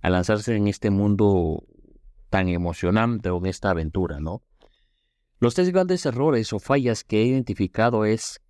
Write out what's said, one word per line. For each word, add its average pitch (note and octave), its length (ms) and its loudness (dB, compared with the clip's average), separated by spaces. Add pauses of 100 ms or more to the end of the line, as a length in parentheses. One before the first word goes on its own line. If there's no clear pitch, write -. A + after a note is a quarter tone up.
al F2+ 120 0
lanzarse G#2+ 420 0
en G#2 120 2
este G#2 220 -2
mundo G2 760 2 (640)
tan F#2+ 200 0
emocionante F#2 800 0
o F2+ 80 -2
en F2 80 -4
esta F#2+ 240 -2
aventura, D#2+ 500 -2
¿no? D#2+ 240 -8 (960)
Los A#2+ 140 2
tres F3+ 180 2
grandes F#3 340 0
errores B2+ 460 0
o G#2 80 -4
fallas B2 460 0
que G#2+ 160 0
he A2+ 40 4
identificado A#2 760 0
es - 460 -2